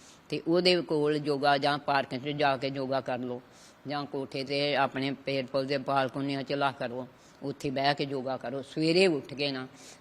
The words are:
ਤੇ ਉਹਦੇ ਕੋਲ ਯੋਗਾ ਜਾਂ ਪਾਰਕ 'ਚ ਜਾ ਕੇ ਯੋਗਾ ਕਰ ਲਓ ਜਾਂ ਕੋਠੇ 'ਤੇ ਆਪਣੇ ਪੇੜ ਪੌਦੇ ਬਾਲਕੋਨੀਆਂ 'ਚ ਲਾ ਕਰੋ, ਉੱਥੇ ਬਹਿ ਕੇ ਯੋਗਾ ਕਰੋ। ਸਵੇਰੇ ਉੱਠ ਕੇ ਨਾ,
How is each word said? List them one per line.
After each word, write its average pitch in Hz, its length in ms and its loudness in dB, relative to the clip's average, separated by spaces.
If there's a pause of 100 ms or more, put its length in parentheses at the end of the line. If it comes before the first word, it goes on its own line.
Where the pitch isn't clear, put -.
(300)
ਤੇ 147 180 -4
ਉਹਦੇ 180 340 6
ਕੋਲ 151 340 2
ਯੋਗਾ 143 420 2
ਜਾਂ 143 200 2
ਪਾਰਕ 139 380 0
'ਚ 131 140 -6
ਜਾ 143 280 2
ਕੇ 135 100 -4
ਯੋਗਾ 135 340 -2
ਕਰ 127 160 -4
ਲਓ 123 240 -6 (460)
ਜਾਂ 143 180 -4
ਕੋਠੇ 135 380 -6
'ਤੇ 143 320 0
ਆਪਣੇ 135 360 2
ਪੇੜ 135 340 -4
ਪੌਦੇ 135 320 -2
ਬਾਲਕੋਨੀਆਂ 139 680 -2
'ਚ 135 100 -4
ਲਾ 139 180 0
ਕਰੋ, 127 360 -8 (360)
ਉੱਥੇ 139 260 -4
ਬਹਿ 135 260 2
ਕੇ 151 80 -2
ਯੋਗਾ 131 340 -4
ਕਰੋ। 127 240 -6
ਸਵੇਰੇ 165 460 4
ਉੱਠ 143 260 0
ਕੇ 143 180 -2
ਨਾ, 131 160 -8 (340)